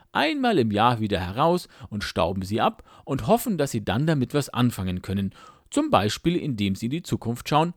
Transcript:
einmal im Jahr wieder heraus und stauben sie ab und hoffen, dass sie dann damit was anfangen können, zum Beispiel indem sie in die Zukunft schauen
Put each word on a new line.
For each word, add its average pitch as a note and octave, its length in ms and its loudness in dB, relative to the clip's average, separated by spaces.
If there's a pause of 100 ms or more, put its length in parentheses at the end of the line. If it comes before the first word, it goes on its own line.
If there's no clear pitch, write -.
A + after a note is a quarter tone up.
(120)
einmal B3+ 480 2
im A2+ 120 4
Jahr A2 280 4
wieder G2+ 200 0
heraus C3+ 500 0 (200)
und G#2 140 -6
stauben F#2 380 -2
sie G2+ 180 -2
ab F3 240 0 (220)
und A#2 220 -4
hoffen, A3 300 2
dass C#3+ 140 0
sie G#2+ 120 -4
dann G#2 220 0
damit D3 280 0
was C#3+ 160 0
anfangen F#2+ 520 -2
können, G2 320 -2 (360)
zum D#4+ 200 0
Beispiel A#2 460 2
indem G#2 400 0
sie A2 120 -6
in B2 40 -2
die D#3+ 120 -4
Zukunft A#2 440 -4
schauen D#3+ 280 2